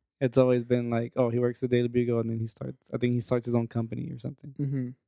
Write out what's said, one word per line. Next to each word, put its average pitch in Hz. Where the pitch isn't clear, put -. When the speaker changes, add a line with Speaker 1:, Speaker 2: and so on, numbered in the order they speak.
Speaker 1:
It's 131
always 127
been 120
like, 117
oh, 123
he 117
works 123
the 127
Daily 120
Bugle, 120
and 113
then 113
he 113
starts, -
I 131
think 123
he 123
starts 120
his 120
own 117
company 113
or 131
something. 135
Speaker 2:
Mm-hmm. 135